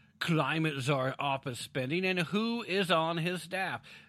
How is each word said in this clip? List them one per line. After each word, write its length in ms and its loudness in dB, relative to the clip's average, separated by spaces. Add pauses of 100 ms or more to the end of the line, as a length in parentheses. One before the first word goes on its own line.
(180)
climate 640 2
czar 380 2
office 400 -2
spending, 480 -2
and 140 0
who 420 0
is 280 0
on 280 2
his 240 -2
staff. 400 -4 (260)